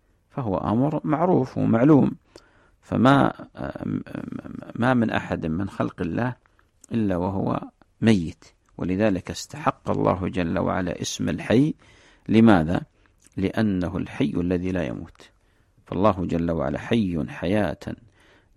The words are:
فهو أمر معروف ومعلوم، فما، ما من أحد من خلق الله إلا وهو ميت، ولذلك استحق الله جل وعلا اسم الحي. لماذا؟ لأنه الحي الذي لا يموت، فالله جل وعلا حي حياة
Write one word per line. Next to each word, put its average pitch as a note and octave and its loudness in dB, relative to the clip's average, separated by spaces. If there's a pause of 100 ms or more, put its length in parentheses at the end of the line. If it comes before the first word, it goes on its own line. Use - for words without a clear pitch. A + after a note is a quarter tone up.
(300)
فهو G#2+ -4
أمر B2+ 0
معروف D3+ 0
ومعلوم، B2 6 (720)
فما، B2 4 (1400)
ما B2 2
من A#2 2
أحد F2 -2
من F2 -2
خلق - -6
الله G#2+ -2 (560)
إلا G#2 0
وهو F#2+ -2 (400)
ميت، G2+ 2 (320)
ولذلك F#2 0
استحق - -6
الله G2+ 0
جل F#2 -2
وعلا F2+ -4
اسم - -6
الحي. A2 2 (560)
لماذا؟ F#2+ 6 (560)
لأنه F#2 -2
الحي - -4
الذي F2+ 0
لا F2+ -2
يموت، A#1+ -10 (560)
فالله F#2+ 0
جل E2 -2
وعلا D2+ -2
حي F2+ 0
حياة F#2 -2 (760)